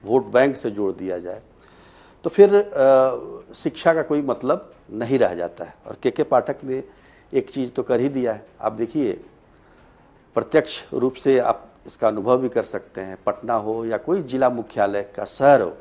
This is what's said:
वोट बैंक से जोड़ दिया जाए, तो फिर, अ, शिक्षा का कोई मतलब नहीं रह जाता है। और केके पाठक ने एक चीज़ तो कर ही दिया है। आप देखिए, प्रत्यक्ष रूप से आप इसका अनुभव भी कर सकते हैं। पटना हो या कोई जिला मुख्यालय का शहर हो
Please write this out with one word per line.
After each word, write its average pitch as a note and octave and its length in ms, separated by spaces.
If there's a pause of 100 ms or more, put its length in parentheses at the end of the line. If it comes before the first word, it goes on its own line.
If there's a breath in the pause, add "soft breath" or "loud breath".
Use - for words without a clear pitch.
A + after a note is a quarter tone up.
वोट A2+ 200
बैंक B2+ 320
से A#2 140
जोड़ G2+ 220
दिया F2+ 260
जाए, F2 240 (800 soft breath)
तो E3 60
फिर, G3+ 240
अ, C3+ 640 (380)
शिक्षा - 400
का D#3+ 80
कोई D3 200
मतलब C3 520 (180)
नहीं A#2 260
रह F#2 160
जाता F2 300
है। - 100 (120)
और - 160
केके C3 200
पाठक C3+ 420
ने C3 200 (500 soft breath)
एक C3 160
चीज़ B2+ 200
तो B2+ 120
कर A#2+ 180
ही C3+ 80
दिया B2 240
है। G#2+ 140 (140)
आप A2 120
देखिए, A#2 400 (1200 soft breath)
प्रत्यक्ष D3+ 580
रूप B2+ 200
से C3+ 260
आप A#2 300 (180)
इसका - 220
अनुभव G#2+ 300
भी B2+ 100
कर A2+ 140
सकते - 380
हैं। F#2+ 260
पटना A2+ 280
हो A2 300
या A2+ 120
कोई F3 260
जिला B2+ 280
मुख्यालय G#2 520
का G2+ 220
शहर C#3 360
हो F2+ 200